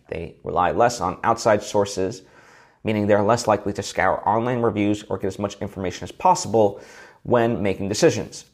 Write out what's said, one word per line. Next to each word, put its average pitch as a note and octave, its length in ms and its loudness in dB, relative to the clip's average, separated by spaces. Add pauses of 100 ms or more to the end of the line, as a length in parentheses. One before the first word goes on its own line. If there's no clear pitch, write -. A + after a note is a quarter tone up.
They E2 360 -10
rely E2+ 280 0
less A#2 300 2
on F2 220 -4
outside G#2+ 380 2
sources, G2+ 640 -2 (600)
meaning G#2+ 220 0
they're G#2 160 4
less A2 260 2
likely G2+ 260 0
to G2 100 -6
scour - 440 0
online A#2 340 0
reviews G#2 420 0
or G2 140 -6
get G2 100 -4
as F#2 120 -6
much G2+ 220 -6
information G2 420 -8
as F#2 80 -12
possible G#2+ 680 2 (420)
when A#2 380 2
making G2 280 -2
decisions. - 640 0